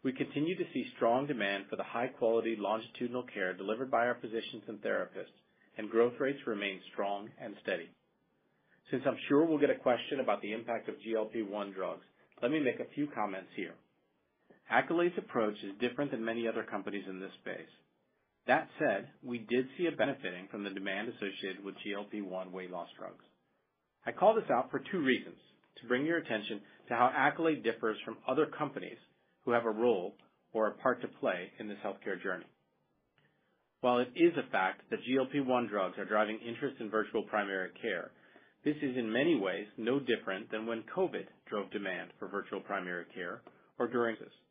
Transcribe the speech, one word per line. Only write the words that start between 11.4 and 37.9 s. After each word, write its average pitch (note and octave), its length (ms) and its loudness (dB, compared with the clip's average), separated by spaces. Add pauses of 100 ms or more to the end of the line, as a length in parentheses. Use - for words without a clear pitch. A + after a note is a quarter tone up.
one G2+ 300 -4
drugs, F#2 340 -6 (340)
let B2 120 2
me D#3 80 2
make B2 200 0
a A#2+ 140 -8
few D3 140 -2
comments G2+ 480 -4
here. E2 180 -6 (960)
Accolade's E3+ 480 4
approach G#2+ 460 0
is G2 160 -8
different B2 320 0
than A2+ 120 -4
many A2+ 240 -2
other A2+ 140 -2
companies G2+ 480 -6
in F#2+ 100 -8
this F#2+ 220 -10
space. F2 320 -10 (720)
That D3 320 4
said, A2+ 300 2 (160)
we A#2+ 160 -4
did A#2 260 2 (100)
see F3 120 0
a D#3+ 40 2
benefiting F#2+ 600 -2
from G#2 120 -6
the G2+ 60 -4
demand G2 400 -4
associated G2 560 -8
with G2 80 -8 (100)
G G2+ 140 -4
L G#2 140 -6
P G#2+ 100 -4
one F#2 300 -6
weight F#2 180 -8
loss F2 260 -8
drugs. F#2+ 300 -14 (800)
I - 60 -4
call G#3+ 240 6
this F3+ 160 0
out B2 180 2
for C3+ 220 -2
two F#3+ 80 -2
reasons: B2+ 380 2 (440)
to A#2 60 -18
bring B2+ 180 2
your E3 140 2
attention G#2+ 420 -4 (280)
to B2+ 40 0
how B2 180 6
Accolade D3 520 2
differs A2 420 0
from A2+ 120 -8 (100)
other C#3+ 180 4
companies C#3 520 -6 (460)
who A#2+ 80 2
have A#2 140 6
a A#2 40 4
role G#2+ 460 2 (380)
or A2 160 4
a - 20 -2
part B2+ 300 2
to - 60 -6 (120)
play F#2 400 0
in A2 80 -8
this G2+ 180 -8
healthcare G2 380 -4
journey. F2+ 240 -4 (1300)
While B2 180 4
it B2 160 0
is E3+ 220 6
a - 140 -4
fact F#2+ 380 0
that A2+ 140 -4
G B2+ 160 2
L C3 120 2
P C#3+ 80 0
one B2 280 2
drugs G2 320 -2
are G2 60 -4
driving G#2+ 340 2
interest A#2 400 -6
in A2 100 -6
virtual G#2+ 340 0
primary G2 460 -2 (100)
care, F#2+ 300 -4 (540)